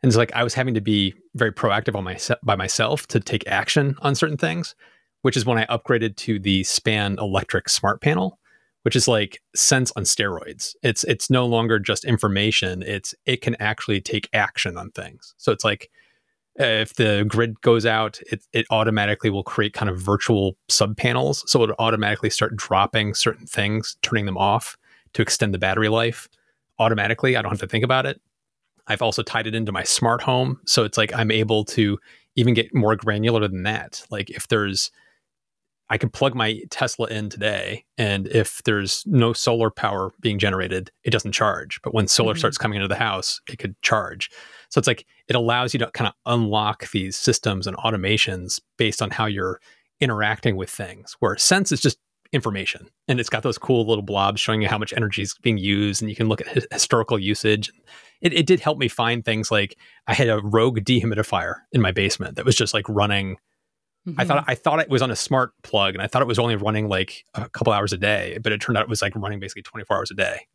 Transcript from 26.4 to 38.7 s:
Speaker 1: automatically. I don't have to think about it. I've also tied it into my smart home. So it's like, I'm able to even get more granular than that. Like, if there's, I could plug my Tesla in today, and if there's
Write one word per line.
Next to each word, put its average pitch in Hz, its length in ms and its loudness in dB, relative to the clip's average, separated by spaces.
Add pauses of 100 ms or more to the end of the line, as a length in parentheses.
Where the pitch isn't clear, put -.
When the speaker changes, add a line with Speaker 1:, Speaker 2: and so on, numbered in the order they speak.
Speaker 1:
automatically. 113 560 2
I 113 60 0
don't 104 100 -4
have 104 100 -4
to - 60 -8
think 110 160 0
about 131 220 2
it. 139 160 -8 (640)
I've 104 160 -2
also 113 220 0
tied 110 240 -2
it 110 80 -4
into 110 160 -2
my 95 120 -2
smart 117 380 2
home. 131 440 0
So - 180 2
it's 107 140 -4
like, 107 160 2
I'm 110 180 0
able 107 340 2
to 104 320 2 (380)
even 123 180 4
get 117 200 0
more 110 220 4
granular 107 520 0
than 95 160 -4
that. - 480 -6
Like, 101 180 -8
if - 180 -10
there's, 101 440 0 (960)
I 113 80 -2
could 120 160 -2
plug 135 220 0
my 110 340 -2
Tesla - 380 -4
in 107 220 -6
today, 101 560 -4 (120)
and 101 300 0
if - 380 0
there's 104 420 0